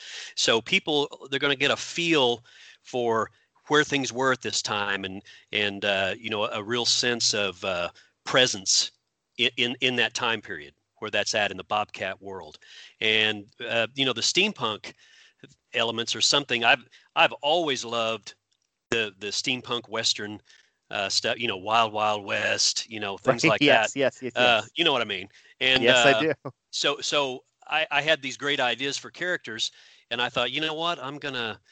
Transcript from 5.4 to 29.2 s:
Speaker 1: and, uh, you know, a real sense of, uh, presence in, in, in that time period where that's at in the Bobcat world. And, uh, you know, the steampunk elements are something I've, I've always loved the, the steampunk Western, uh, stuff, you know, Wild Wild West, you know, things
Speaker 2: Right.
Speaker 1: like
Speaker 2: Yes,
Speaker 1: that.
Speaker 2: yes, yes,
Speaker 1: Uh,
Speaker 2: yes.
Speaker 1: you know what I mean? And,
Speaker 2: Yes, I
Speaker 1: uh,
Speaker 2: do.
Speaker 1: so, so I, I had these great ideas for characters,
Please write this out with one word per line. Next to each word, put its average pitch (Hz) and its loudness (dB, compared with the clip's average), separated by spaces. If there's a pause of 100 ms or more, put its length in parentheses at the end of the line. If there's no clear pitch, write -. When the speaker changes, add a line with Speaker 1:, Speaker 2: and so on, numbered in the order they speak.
Speaker 1:
and, 101 -2
uh, 98 0
you 110 -10
know, 107 0
a 107 -4
real 117 -2
sense 120 0
of, 101 -4
uh, 87 -2 (340)
presence 120 2 (460)
in, 123 2
in, 120 -2
in 127 0
that 113 0
time 113 -2
period 73 -12 (260)
where 107 -8
that's 104 0
at 104 0
in 92 -8
the 98 -10
Bobcat 101 -4
world. 95 -14 (440)
And, 107 2 (200)
uh, 113 0
you 139 0
know, 127 2
the 113 -6
steampunk 131 -2 (800)
elements 117 -2
are 110 -6
something 131 2
I've, 120 4 (300)
I've 156 4
always 147 0
loved 113 -4 (560)
the, 110 2
the 101 -10
steampunk 120 -4
Western, 107 -2 (520)
uh, 98 -2
stuff, 113 -4
you 117 -4
know, 98 -4
Wild 107 2
Wild 107 -2
West, 107 -2
you 110 -10
know, 98 -6
things 117 0
Speaker 2:
Right. 165 4
Speaker 1:
like 107 2
Speaker 2:
Yes, 123 4
Speaker 1:
that. - -
Speaker 2:
yes, 131 0
yes, 123 -6
Speaker 1:
Uh, 120 4
Speaker 2:
yes. 110 -12
Speaker 1:
you 160 0
know 151 2
what 123 0
I 110 -4
mean? 98 -6 (320)
And, 131 2
Speaker 2:
Yes, 120 6
I 139 8
Speaker 1:
uh, - -
Speaker 2:
do. 147 2 (380)
Speaker 1:
so, - -2
so 135 -2 (240)
I, 156 -2
I 143 0
had 151 2
these 127 -8
great 143 -2
ideas 127 -2
for 120 -14
characters, 156 -6 (400)